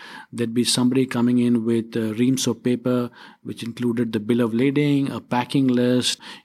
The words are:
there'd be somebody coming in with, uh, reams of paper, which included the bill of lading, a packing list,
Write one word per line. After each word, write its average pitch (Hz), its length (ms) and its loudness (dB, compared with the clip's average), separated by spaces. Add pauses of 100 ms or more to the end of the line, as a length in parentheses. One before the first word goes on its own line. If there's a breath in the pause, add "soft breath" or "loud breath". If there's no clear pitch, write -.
(340 loud breath)
there'd 113 200 -4
be 120 120 0
somebody 127 400 2
coming 123 320 2
in 120 260 2
with, 117 320 -2
uh, 110 200 -2
reams 127 300 2
of 120 160 -2
paper, 123 480 0 (320 loud breath)
which 113 220 -12
included 117 480 -2
the 110 80 -2
bill 120 220 0
of 113 120 0
lading, 139 560 2
a 120 120 -8
packing 131 460 0
list, 123 520 2 (240 loud breath)